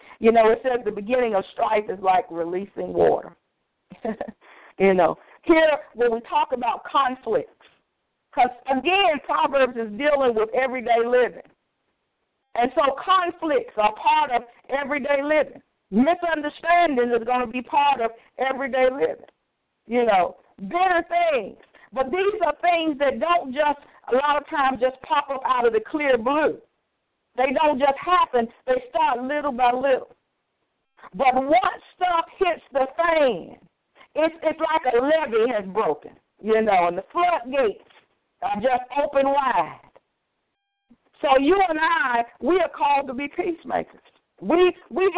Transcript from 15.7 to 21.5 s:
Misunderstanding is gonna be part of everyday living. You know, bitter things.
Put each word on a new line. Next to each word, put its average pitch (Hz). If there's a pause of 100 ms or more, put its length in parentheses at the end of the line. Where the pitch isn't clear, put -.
Misunderstanding 311
is 226
gonna 247
be 247
part 277
of 226 (260)
everyday 262
living. 269 (600)
You 240
know, 190 (220)
bitter 339
things. 320 (360)